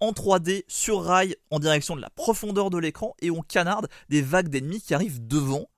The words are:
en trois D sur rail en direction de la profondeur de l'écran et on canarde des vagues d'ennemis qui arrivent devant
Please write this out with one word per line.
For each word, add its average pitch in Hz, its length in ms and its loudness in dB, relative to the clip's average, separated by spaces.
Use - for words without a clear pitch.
en 214 140 0
trois 190 260 2
D 185 280 -2
sur - 340 -2
rail 185 340 2
en 151 100 0
direction 151 340 2
de 139 60 -8
la - 80 -12
profondeur 208 640 -2
de 180 80 -2
l'écran 165 420 -6
et 170 100 0
on 165 120 -4
canarde 180 440 0
des 143 140 4
vagues 170 260 2
d'ennemis 143 320 -4
qui - 140 -2
arrivent 143 300 -2
devant 139 540 0